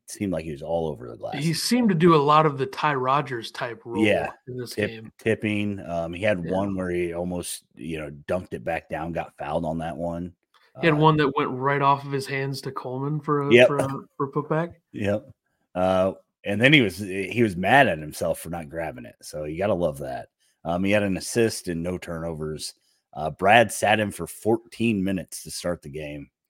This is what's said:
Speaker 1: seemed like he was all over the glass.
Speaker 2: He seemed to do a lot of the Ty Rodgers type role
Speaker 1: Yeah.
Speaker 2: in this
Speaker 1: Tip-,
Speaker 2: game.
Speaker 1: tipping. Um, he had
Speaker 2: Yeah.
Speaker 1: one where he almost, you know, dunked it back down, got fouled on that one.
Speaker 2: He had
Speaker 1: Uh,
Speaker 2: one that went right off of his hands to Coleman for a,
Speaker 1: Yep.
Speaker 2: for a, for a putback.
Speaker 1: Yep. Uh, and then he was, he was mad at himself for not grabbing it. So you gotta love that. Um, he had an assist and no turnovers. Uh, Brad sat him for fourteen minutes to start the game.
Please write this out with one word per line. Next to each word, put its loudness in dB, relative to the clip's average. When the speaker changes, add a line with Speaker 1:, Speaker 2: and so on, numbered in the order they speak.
Speaker 1:
seemed -4
like -4
he -8
was -10
all -2
over -8
the -14
glass. -8
Speaker 2:
He 0
seemed 2
to 2
do 8
a 8
lot 6
of 0
the -2
Ty -2
Rodgers -2
type -10
role -2
Speaker 1:
Yeah. 2
Speaker 2:
in -10
this -8
Speaker 1:
Tip-, -2
Speaker 2:
game. -16
Speaker 1:
tipping. -2
Um, -6
he -8
had 0
Speaker 2:
Yeah. -4
Speaker 1:
one -2
where -4
he -2
almost, -6
you -8
know, -10
dunked -4
it -12
back -6
down, -6
got -6
fouled -4
on -4
that -6
one. -8
Speaker 2:
He 0
had 6
Speaker 1:
Uh, 2
Speaker 2:
one 6
that 2
went 0
right 0
off 2
of -8
his -4
hands -4
to -8
Coleman -6
for 0
a, 4
Speaker 1:
Yep. 10
Speaker 2:
for 0
a, 0
for -2
a -12
putback. -4
Speaker 1:
Yep. -2
Uh, 4
and -2
then 8
he 8
was, 2
he -2
was 2
mad 6
at 0
himself -4
for -12
not -8
grabbing -8
it. -20
So -10
you -8
gotta 0
love -2
that. -10
Um, 0
he 4
had 4
an 0
assist 0
and -4
no -4
turnovers. -8
Uh, -4
Brad 6
sat 2
him -2
for -8
fourteen -2
minutes -6
to -16
start -6
the -14
game. -12